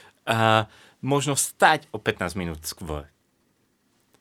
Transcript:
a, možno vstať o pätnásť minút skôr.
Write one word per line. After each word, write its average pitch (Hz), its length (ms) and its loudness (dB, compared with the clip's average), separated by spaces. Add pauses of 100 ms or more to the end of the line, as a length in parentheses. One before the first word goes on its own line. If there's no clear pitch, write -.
(240)
a, 110 420 2 (340)
možno 139 340 0
vstať 156 560 2
o 107 80 -12
pätnásť 95 380 -4
minút 85 260 -6
skôr. 76 440 -10 (1160)